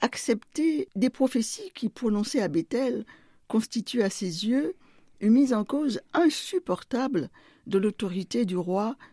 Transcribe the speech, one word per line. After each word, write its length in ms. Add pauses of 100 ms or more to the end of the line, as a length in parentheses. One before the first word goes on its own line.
accepter 960
des 140
prophéties 640
qui, 160
prononcées 500
à 80
Bethel, 560 (440)
constituent 540
à 60
ses 380
yeux 280 (460)
une 140
mise 180
en 120
cause 360 (140)
insupportable 1120 (380)
de 100
l'autorité 680
du 100
roi 400 (160)